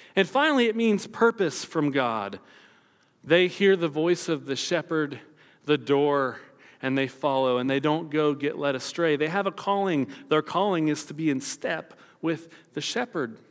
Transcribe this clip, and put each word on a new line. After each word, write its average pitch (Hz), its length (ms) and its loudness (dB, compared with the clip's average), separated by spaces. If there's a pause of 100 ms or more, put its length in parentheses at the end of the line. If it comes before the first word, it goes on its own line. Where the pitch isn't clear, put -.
(160)
And 190 100 4
finally, 277 400 2
it 220 100 -2
means 226 300 2
purpose 226 560 0
from 147 280 0
God. 113 500 -2 (800)
They 175 260 4
hear 196 280 4
the 170 120 0
voice 170 420 0
of 135 160 -4
the 135 100 -4
shepherd, 151 640 -2 (460)
the 147 100 4
door, 139 640 0 (420)
and 135 160 0
they 135 100 0
follow, 135 480 0
and 127 140 0
they 139 100 0
don't 151 300 0
go 151 240 2
get 143 240 -4
led 143 160 0
astray. 151 420 -2
They 151 120 0
have 190 180 -2
a 190 40 -2
calling. 190 560 -2 (220)
Their 156 140 2
calling 175 460 0
is 147 180 -2
to 156 80 -12
be 156 160 -2
in 131 100 -2
step - 580 -6 (220)
with 160 300 -4 (240)
the 151 80 -6
shepherd. 156 560 -4 (120)